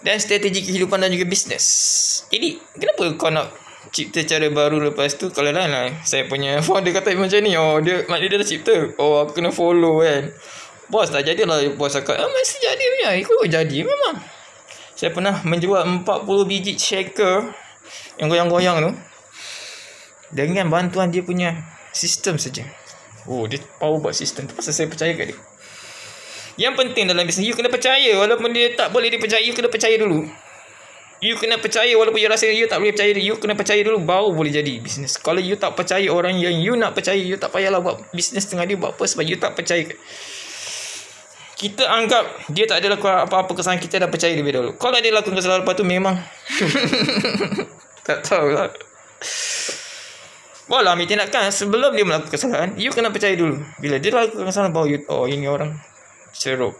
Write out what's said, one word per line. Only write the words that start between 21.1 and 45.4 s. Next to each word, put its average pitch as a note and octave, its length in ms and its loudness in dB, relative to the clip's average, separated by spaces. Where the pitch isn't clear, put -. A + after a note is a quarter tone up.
dia F3+ 160 -2
punya F3 400 -4
sistem - 480 -2
saja. C3 240 -6
Oh, A#2 240 -4
dia C#3 80 -6
power D#3 160 2
buat D3+ 160 -4
sistem. C#3 320 -6
Tu - 80 -14
pasal - 160 -8
saya D#3 160 -2
percaya D#3+ 320 -2
kat - 160 -6
dia. - 40 -18
Yang A3+ 240 -2
penting A#3+ 320 0
dalam F3 160 2
bisnes, F#3+ 240 -2
you A3 80 -4
kena A#3 80 0
percaya. B3 560 4
Walaupun A#3 320 2
dia A#3+ 240 4
tak F#3 160 0
boleh A#3 160 4
dipercaya, A3 320 0
you A#3 80 0
kena A#3 160 -2
percaya A3 320 2
dulu. F#3+ 320 0
You A3+ 220 -2
kena A3+ 180 0
percaya A3+ 380 0
walaupun A3 240 4
you G#3+ 100 4
rasa G#3+ 220 2
you A3+ 180 2
tak A#3+ 80 0
boleh G3+ 160 2
percaya, G#3 220 4
you G3+ 240 0
kena G#3 180 -2
percaya G#3 240 2
dulu, A3 160 2
baru F#3 320 2
boleh D#3 240 0
jadi C#3+ 240 -2
bisnes. C3 400 -8
Kalau F3 240 0
you F#3+ 160 -2
tak F#3 160 -2
percaya F#3 320 0
orang F3 320 0
yang F3 160 0
you F#3+ 240 0
nak G#3+ 160 0
percaya, F#3+ 240 0
you F#3 160 -2
tak - 160 -4
payahlah F#3+ 320 0
buat F3 160 -2
bisnes F#3 320 -4
dengan F3+ 240 -4
dia. G3 80 -2
Buat - 160 -4
apa? - 80 -4
Sebab E3+ 240 -2
you E3+ 140 -2
tak - 180 -2
percaya. E3+ 320 -2
Kita G#3 320 -2
anggap G#3+ 640 0
dia F#3+ 160 2
tak F#3 160 0
ada G3 160 2
lakukan F#3+ 320 2
apa-apa F#3 240 2
kesalahan, F3+ 240 0
kita F#3 240 -2
dah E3+ 80 0
percaya E3+ 240 2
lebih C#3+ 240 0
dahulu. B2 160 -2
Kalau B3 240 0
dia A3+ 160 2
lakukan G#3 240 0
kesalahan F#3 240 2